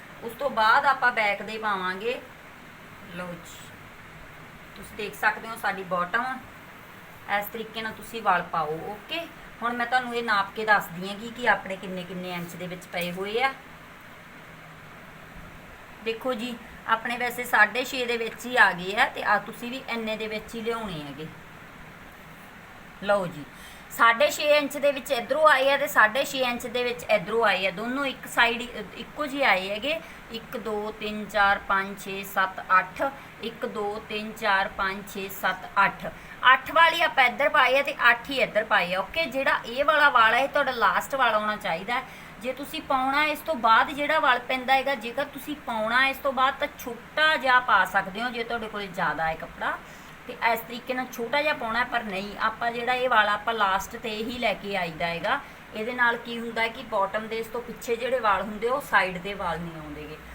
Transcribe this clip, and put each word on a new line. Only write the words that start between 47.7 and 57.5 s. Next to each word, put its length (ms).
ਸਕਦੇ 380
ਹੋ 60
ਜੇ 140
ਤੁਹਾਡੇ 240
ਕੋਲ 200
ਜ਼ਿਆਦਾ 400
ਹੈ 80
ਕੱਪੜਾ। 420
ਤੇ 100
ਇਸ 60
ਤਰੀਕੇ 340
ਨਾਲ 200
ਛੋਟਾ 280
ਜਿਹਾ 120
ਪਾਉਣਾ, 300
ਪਰ 200
ਨਹੀਂ, 340
ਆਪਾਂ 340
ਜਿਹੜਾ 220
ਇਹ 160
ਵਾਲ 200
ਆਪਾਂ 240
ਲਾਸਟ 420
'ਤੇ 140
ਹੀ 280
ਲੈ 160
ਕੇ 240
ਆਈਦਾ 300
ਹੈਗਾ। 320
ਇਹਦੇ 180
ਨਾਲ 240
ਕੀ 220
ਹੁੰਦਾ 220
ਹੈ 60
ਕਿ 160
ਬਾਟਮ 440
ਦੇ 100
ਇਸ 100
ਤੋਂ 140